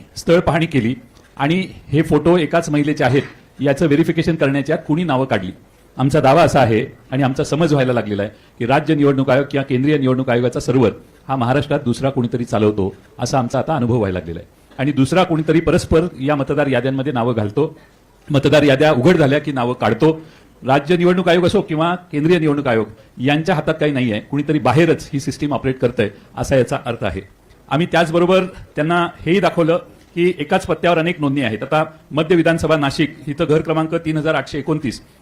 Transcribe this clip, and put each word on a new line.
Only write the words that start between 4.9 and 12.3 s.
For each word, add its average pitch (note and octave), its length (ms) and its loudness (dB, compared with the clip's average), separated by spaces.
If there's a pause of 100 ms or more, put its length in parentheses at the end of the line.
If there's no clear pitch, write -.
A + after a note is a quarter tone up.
नावं C3+ 220 0
काढली. F#2+ 260 -4 (460)
आमचा C3+ 220 2
दावा C#3 220 6
असा D3+ 180 4
आहे A2+ 260 2 (260)
आणि C3+ 120 0
आमचा C3+ 200 0
समज D3+ 300 0
व्हायला B2+ 200 2
लागलेला G#2 280 -2
आहे G#2 100 -6 (280)
की A#2+ 60 -4
राज्य D3+ 300 0
निवडणूक C#3 340 2
आयोग C#3 220 2
किंवा C#3 120 -2
केंद्रीय C#3 340 0
निवडणूक B2+ 320 0
आयोगाचा A#2+ 300 0
सर्व्हर A#2+ 320 2 (360)
हा C3+ 80 -4
महाराष्ट्रात C3+ 440 0
दुसरा B2 300 -2
कोणीतरी A#2+ 360 -2